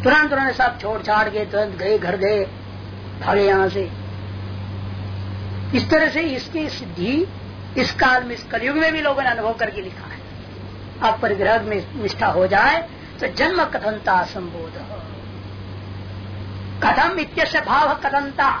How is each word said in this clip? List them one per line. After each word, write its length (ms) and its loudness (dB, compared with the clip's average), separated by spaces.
तुरंत 300 6
उन्होंने 200 2
सब 260 2
छोड़ 220 -2
छाड़ 280 4
के 160 -2
तुरंत 300 0
गए, 220 2
घर 200 0
गए, 260 4
भागे 200 4
यहाँ 280 6
से। 200 -2
इस 140 2
तरह 200 6
से 120 -2
इसकी 480 -2
सिद्धि 560 -2
इस 140 2
काल 320 4
में, 120 -6
इस 80 -12
कलयुग 340 -2
में 160 4
भी 80 -2
लोगों 220 2
ने 60 2
अनुभव 240 0
करके 280 -2
लिखा 240 -10
है। 160 -12
अब 200 4
परिग्रह 400 4
में 240 -2
निष्ठा 320 -2
हो 200 4
जाए 340 6
तो 80 -2
जन्म 380 2
कथनता 600 0
संबोध। 480 -8
कथम 360 4
इत्यस्य 420 0
भाव 340 4
कथनता 540 2